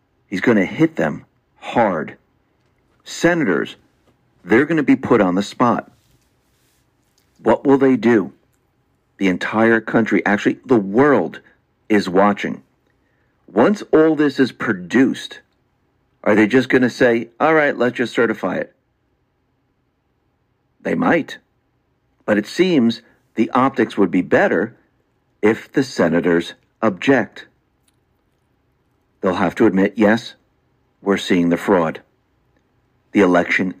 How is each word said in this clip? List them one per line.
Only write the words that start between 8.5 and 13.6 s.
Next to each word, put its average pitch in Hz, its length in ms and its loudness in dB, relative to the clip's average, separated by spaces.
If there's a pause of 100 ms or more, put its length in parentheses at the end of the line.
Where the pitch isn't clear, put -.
The 98 100 -2
entire 113 540 0
country, 110 440 -2
actually, 104 400 -2
the 120 140 2
world 101 600 0 (500)
is 101 180 0
watching. 98 560 0 (880)
Once 202 400 2